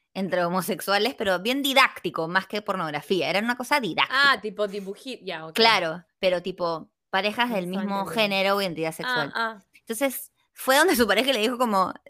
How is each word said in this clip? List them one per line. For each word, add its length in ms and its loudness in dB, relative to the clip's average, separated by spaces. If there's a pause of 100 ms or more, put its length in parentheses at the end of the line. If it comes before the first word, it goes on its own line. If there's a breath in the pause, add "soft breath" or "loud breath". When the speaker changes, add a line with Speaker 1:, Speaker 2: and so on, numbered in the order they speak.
(140)
Speaker 1:
entre 320 0
homosexuales, 680 0
pero 260 0
bien 220 -2
didáctico, 640 0
más 200 0
que 160 -6
pornografía. 640 -2
Era 120 0
una 180 -2
cosa 200 0
didáctica. 540 2
Speaker 2:
Ah, 80 -2
tipo 260 -4
dibuji-, 560 -10
ya, 240 -8
ok. 80 -14
Speaker 1:
Claro, 480 4 (160)
pero 240 2
tipo 460 -4 (220)
parejas 400 0
del 200 -2
Speaker 2:
Eso 80 -6
Speaker 1:
mismo 220 -4
Speaker 2:
entendí. 200 -6
Speaker 1:
género 360 2
o 60 0
identidad 300 -2
sexual. 420 -4
Speaker 2:
Ah, 240 -4
ah. 60 -20 (100)
Speaker 1:
Entonces, 580 -6 (220)
fue 240 2
donde 180 6
su 100 4
pareja 280 2
le 60 0
dijo 180 0
como, 340 2 (180)